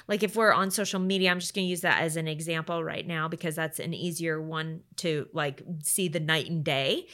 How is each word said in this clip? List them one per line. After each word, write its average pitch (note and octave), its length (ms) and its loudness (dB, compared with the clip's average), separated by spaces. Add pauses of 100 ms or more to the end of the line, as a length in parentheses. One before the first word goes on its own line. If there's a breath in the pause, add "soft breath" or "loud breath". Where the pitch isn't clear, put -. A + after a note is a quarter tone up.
like, G3+ 160 2
if G3 120 -2
we're A3 180 6
on F#3+ 180 4
social G3 280 0
media, F#3 320 4
I'm F3+ 80 2
just F3 140 -6
gonna F#3+ 140 0
use F3+ 140 -2
that E3 200 4
as D#3+ 160 0
an D#3+ 100 -2
example D#3+ 560 -2
right D#3+ 220 -6
now D#3+ 220 -2
because E3 280 -4
that's D#3+ 240 -2
an E3+ 140 -4
easier E3 480 -2
one D#3+ 400 -6 (160)
to, D#3 360 0
like, D3 300 -2 (180)
see F3+ 260 0
the E3+ 140 0
night D#3+ 280 2
and D#3+ 140 0
day. D3+ 500 0